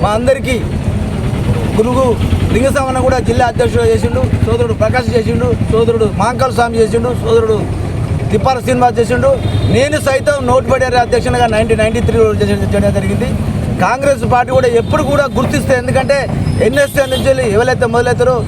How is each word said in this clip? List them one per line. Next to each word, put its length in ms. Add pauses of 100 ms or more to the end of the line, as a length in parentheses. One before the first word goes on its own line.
మా 140
అందరికీ 380 (1200)
గురువు 280 (480)
లింగస్వామి 520
కూడా 140 (100)
జిల్లా 220
అధ్యక్షుడు 420
చేసిండు, 280 (240)
సోదరుడు 360
ప్రకాష్ 340
చేసిండు, 320 (240)
సోదరుడు 360 (140)
మాంకాల 360
స్వామి 240
చేసిండు, 280 (140)
సోదరుడు 340 (720)
తిప్పాల 340
శ్రీనివాస్ 340
చేసిండు. 320 (440)
నేను 220 (100)
సైతం 280 (140)
నోటుబడి 360 (200)
అధ్యక్షునిగా 500
నైన్టీన్ 280
నైన్టీ 240
త్రీలో 240 (100)
చేసి-, 320
చేయడం 260
జరిగింది. 300 (540)
కాంగ్రెస్ 400 (100)
పార్టీ 240
కూడా 120 (100)
ఎప్పుడు 320
కూడా 120 (140)
గుర్తిస్తే, 440
ఎందుకంటే 360 (480)
ఎన్ఎస్ఏ 460
నుంచి 180
వెళ్ళి 160 (100)
ఎవరైతే 380
మొదలవుతారో 420 (120)